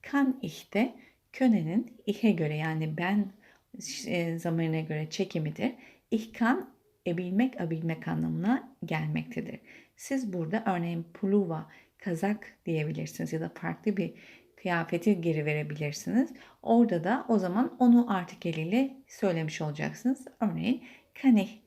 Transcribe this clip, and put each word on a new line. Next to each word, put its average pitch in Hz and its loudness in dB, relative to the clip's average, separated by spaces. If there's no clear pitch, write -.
Kann 269 2
ich - -10
de, 214 2
könnenin 208 2
ih'e 208 2
göre, 156 0
yani 156 -2
ben, 196 0
e, 170 -2
zamirine 165 0
göre 156 -6
çekimidir. 185 -2
Ich 220 -2
kann, 262 0
ebilmek, 185 0
abilmek 165 -4
anlamına 165 -2
gelmektedir. 156 -4
Siz 254 -4
burada 180 -2
örneğin 170 -2
pulluva, 185 0
kazak 196 -4
diyebilirsiniz 156 -4
ya 160 -4
da 165 -6
farklı 170 -4
bir 196 -2
kıyafeti 175 0
geri 156 0
verebilirsiniz. 151 -2
Orada 220 4
da 233 0
o 226 4
zaman 185 0
onu 240 6
artikeliyle 175 -2
söylemiş 165 -2
olacaksınız. 151 -2
Örneğin, 202 0
"Kann 254 8
ich 190 2